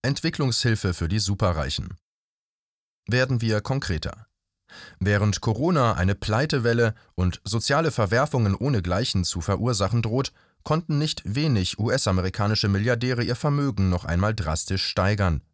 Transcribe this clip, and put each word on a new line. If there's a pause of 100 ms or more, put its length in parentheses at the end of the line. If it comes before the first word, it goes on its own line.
Entwicklungshilfe
für
die
Superreichen. (1120)
Werden
wir
konkreter. (720)
Während
Corona
eine
Pleitewelle (220)
und
soziale
Verwerfungen
ohnegleichen
zu
verursachen
droht, (300)
konnten
nicht
wenig
U-S-amerikanische
Milliardäre
ihr
Vermögen
noch
einmal
drastisch
steigern. (120)